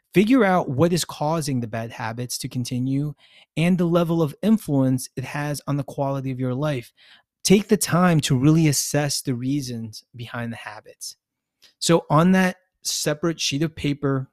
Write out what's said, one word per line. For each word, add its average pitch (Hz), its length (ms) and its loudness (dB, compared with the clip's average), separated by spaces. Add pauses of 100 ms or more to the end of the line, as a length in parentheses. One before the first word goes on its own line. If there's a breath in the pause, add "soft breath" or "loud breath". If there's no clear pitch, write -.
(140)
Figure 214 320 6
out 185 240 2
what 160 240 2
is 165 100 0
causing 147 560 -4
the 117 80 -4
bad 113 240 -8
habits 120 460 -8
to - 100 -8
continue 131 680 -4 (420 soft breath)
and 170 200 4
the 175 80 2
level 170 360 2
of 143 220 0
influence 135 720 2
it 127 80 -6
has 147 440 -6
on 143 100 -2
the 143 60 -4
quality 139 480 -4
of 127 80 -6
your 127 140 -2
life. 135 400 -4 (500 soft breath)
Take 196 240 4
the 214 100 4
time 165 440 2
to 135 160 2
really 156 300 4
assess 143 540 -2
the 139 120 -4
reasons 120 720 -6 (100)
behind 117 380 -10
the 107 40 -12
habits. - 600 -16 (600 soft breath)
So - 300 2
on 165 220 4
that 185 260 2 (260)
separate 156 580 -4
sheet 139 220 -2
of - 120 -4
paper 139 580 -2